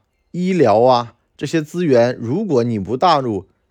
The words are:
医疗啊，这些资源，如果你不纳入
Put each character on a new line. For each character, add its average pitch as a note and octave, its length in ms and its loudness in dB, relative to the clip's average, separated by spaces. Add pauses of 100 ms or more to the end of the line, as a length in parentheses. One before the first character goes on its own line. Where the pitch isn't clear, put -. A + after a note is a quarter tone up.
(320)
医 F3+ 220 -4
疗 A#2 280 4
啊， A#2+ 340 2 (220)
这 D3+ 80 -10
些 D#3+ 160 -4
资 E3+ 240 -6
源， B2+ 340 2
如 C3+ 260 -6
果 C3+ 180 0
你 A#2 160 -4
不 G2+ 180 -6
纳 D#3+ 220 2
入 A2 280 -6 (240)